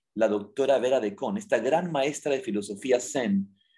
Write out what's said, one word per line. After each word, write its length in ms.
la 120
doctora 520
Vera 200
de 160
Con, 220
esta 220
gran 340
maestra 400
de 80
filosofía 580
zen, 560